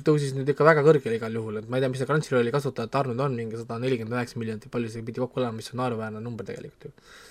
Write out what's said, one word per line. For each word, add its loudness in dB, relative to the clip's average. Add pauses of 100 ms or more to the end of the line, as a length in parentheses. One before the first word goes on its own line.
tõusis 4
nüüd 0
ikka 2
väga 8
kõrgele 6
igal -4
juhul, -4
et -10
ma -2
ei 2
tea, 2
mis -6
see -2
Crunchyrolli 2
kasutajate -2
arv -2
nüüd -2
on, -2
mingi -6
sada -8
nelikümmend 0
üheksa -4
miljonit -6
või -14
palju -4
see -10
pidi -6
kokku -4
olema, -2
mis -12
on -6
naeruväärne -4
number -8
tegelikult -12
ju. -16 (380)